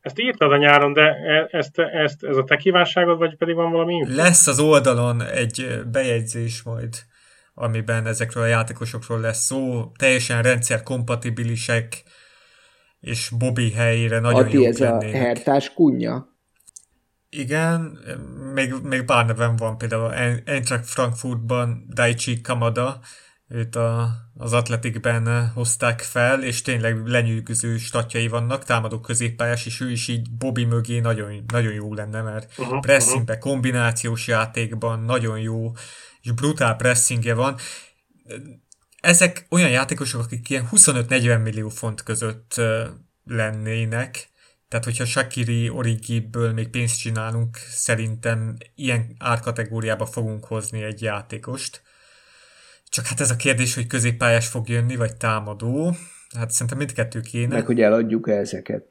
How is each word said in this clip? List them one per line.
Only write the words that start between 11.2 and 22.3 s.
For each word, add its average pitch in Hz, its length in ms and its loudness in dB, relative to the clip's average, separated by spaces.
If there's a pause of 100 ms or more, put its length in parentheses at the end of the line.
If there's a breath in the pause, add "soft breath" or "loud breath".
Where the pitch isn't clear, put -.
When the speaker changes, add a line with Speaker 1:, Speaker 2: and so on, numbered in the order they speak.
Speaker 2:
és 117 380 -6
Bobby 120 340 2
helyére 113 480 2
nagyon 123 240 6
Speaker 3:
Ati, 113 120 2
Speaker 2:
jók 127 100 8
Speaker 3:
ez 117 140 2
a 135 40 4
Speaker 2:
lennének. 110 380 2
Speaker 3:
hertás 131 520 2
Cunha? 123 600 2 (960)
Speaker 2:
Igen, 160 680 -2 (560)
még, 135 280 0
még 131 220 -2
pár 120 220 4
nevem 117 300 2
van, 113 220 -2
például 113 340 -2
Ein-, 120 320 0
Eintracht 127 440 -2
Frankfurtban 120 1040 -2
Daichi 120 460 0